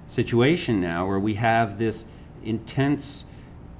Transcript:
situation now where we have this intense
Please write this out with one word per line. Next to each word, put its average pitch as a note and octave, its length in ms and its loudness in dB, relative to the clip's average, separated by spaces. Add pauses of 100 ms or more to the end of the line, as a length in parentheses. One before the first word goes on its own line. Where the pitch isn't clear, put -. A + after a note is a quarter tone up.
situation A#2+ 720 4
now F2 260 0
where G2 140 2
we G#2+ 140 0
have A2+ 440 2
this A2 260 -2 (400)
intense C3+ 800 -2 (560)